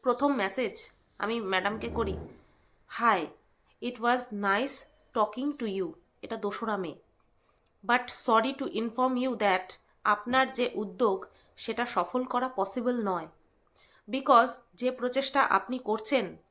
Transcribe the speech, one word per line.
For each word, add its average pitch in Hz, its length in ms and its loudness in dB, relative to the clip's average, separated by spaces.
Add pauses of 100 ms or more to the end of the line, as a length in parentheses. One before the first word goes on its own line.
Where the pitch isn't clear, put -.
প্রথম 269 340 2
মেসেজ 202 560 -4 (260)
আমি 226 220 -4
ম্যাডামকে 202 500 -2
করি, 220 280 -4 (800)
"Hi, 202 260 2 (560)
it 240 180 -8
was 240 200 2 (140)
nice 202 400 0 (400)
talking 254 440 0
to 233 100 -4
you," 190 260 -4 (280)
এটা 214 160 -8
দোসরা 208 400 -4
মে, 170 180 -6 (920)
"but 240 140 4
sorry 247 640 2
to 262 100 -4
inform 247 460 0
you 247 180 0
that 185 380 2 (300)
আপনার 247 480 2
যে 240 220 0
উদ্যোগ 196 520 0 (300)
সেটা 240 300 -4
সফল 254 380 0
করা 254 260 -2
পসিবল 247 540 -2
নয়, 175 240 -2 (840)
because 254 400 6 (260)
যে 247 160 0
প্রচেষ্টা 254 500 0
আপনি 240 360 2
করছেন" 214 600 0 (140)